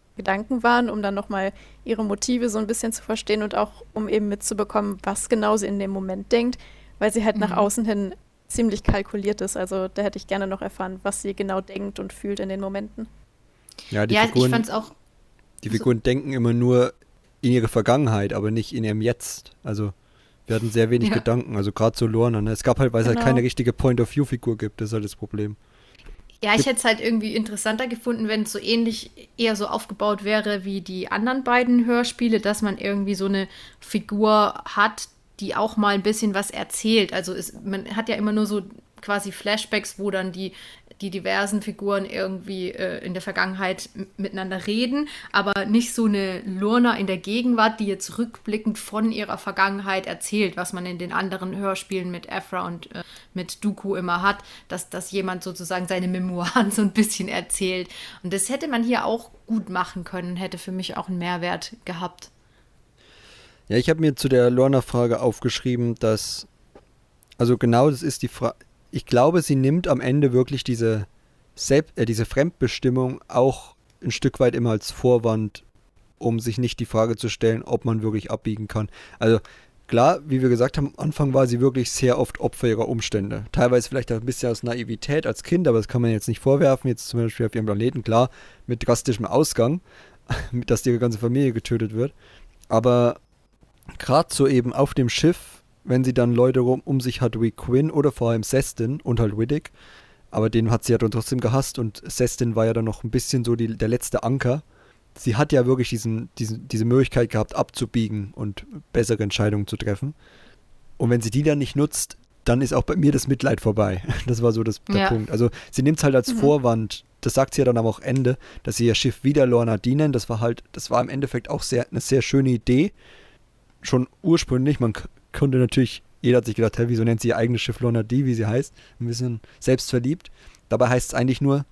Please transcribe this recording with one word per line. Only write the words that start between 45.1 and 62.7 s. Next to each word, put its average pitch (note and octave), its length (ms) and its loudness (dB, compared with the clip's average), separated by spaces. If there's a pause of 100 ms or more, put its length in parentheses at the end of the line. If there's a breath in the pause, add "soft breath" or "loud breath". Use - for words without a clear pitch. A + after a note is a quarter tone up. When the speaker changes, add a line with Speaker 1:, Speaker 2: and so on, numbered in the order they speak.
Speaker 2:
aber G3 340 0
nicht A#3 280 2
so A3+ 120 2
eine G3 340 0
Lorna G#3+ 560 2
in G3 100 -2
der F#3 120 -2
Gegenwart, A3+ 600 0
die G#3+ 80 -2
jetzt G3 320 -6
rückblickend A3 600 -4
von A3 340 -2
ihrer G3+ 240 -6
Vergangenheit G3 680 -2
erzählt, F#3 500 -2
was F3+ 160 -6
man F3+ 140 -6
in F3+ 120 -6
den F3+ 140 -8
anderen F#3 420 -4
Hörspielen F#3+ 560 -4
mit F3+ 220 -12
Aphra F#3 340 -6
und, E3+ 280 -12
äh, F3+ 80 -10 (320 loud breath)
mit F3+ 280 -10
Dooku G3 340 -4
immer F3+ 260 -2
hat, G3+ 160 0 (300 loud breath)
dass, - 200 -8
dass - 220 -10
jemand F#3 320 -4
sozusagen F3+ 440 -6
seine F3+ 220 -2
Memoiren F#3 600 0
<laughs> - 20 -2
so A3 80 0
ein G3+ 120 2
bisschen G#3+ 360 0
erzählt. F#3 600 -4 (340 loud breath)
Und F3 100 -6
das G3 160 -2
hätte C#4 180 -4
man B3 160 0
hier A#3 220 0
auch A#3 260 -4 (160)
gut A3 220 -4
machen F3+ 360 -6
können, F3+ 320 -8
hätte F#3 200 -6
für F3+ 160 -10
mich F#3 240 -8
auch - 120 -8
einen F#3 100 -4
Mehrwert F3 640 -4
gehabt. F3+ 460 -10 (1400 soft breath)